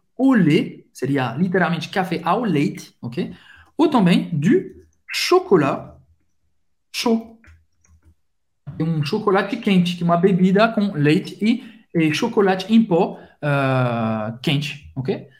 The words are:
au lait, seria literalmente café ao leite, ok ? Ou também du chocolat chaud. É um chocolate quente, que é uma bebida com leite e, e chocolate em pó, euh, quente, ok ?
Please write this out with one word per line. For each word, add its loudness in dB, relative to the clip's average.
au 2
lait, 2
seria -4
literalmente -2
café -4
ao -2
leite, -4
ok ? -8
Ou 4
também 2
du 0
chocolat 0
chaud. -4
É -4
um -2
chocolate -2
quente, 2
que -6
é 0
uma 2
bebida 4
com -2
leite 0
e, 0
e 2
chocolate 0
em 6
pó, 0
euh, -2
quente, -4
ok ? -6